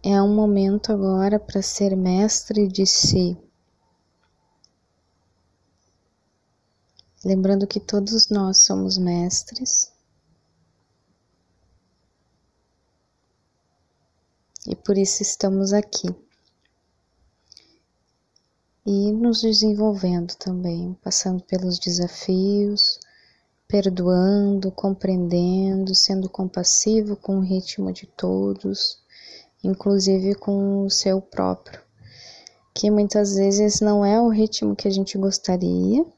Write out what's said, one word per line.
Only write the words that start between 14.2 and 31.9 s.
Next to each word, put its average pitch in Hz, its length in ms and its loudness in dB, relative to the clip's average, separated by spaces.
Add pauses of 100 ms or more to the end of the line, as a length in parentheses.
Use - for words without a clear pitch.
E 180 80 -6
por 196 220 -2
isso 196 240 0
estamos 196 500 -2
aqui. 208 360 -2 (2750)
E 202 280 0
nos 226 300 2
desenvolvendo 208 920 0
também, 180 680 -6
passando 185 400 -4
pelos 180 340 -4
desafios, 190 1200 -2 (680)
perdoando, 190 1040 2
compreendendo, 190 1200 0
sendo 190 340 0
compassivo 202 880 0
com 196 220 -4
o 190 40 0
ritmo 185 520 -4
de - 140 -14
todos, - 920 -4 (640)
inclusive 190 680 0
com 196 520 -2
o 196 40 -4
seu 190 320 0
próprio, - 580 -6 (960)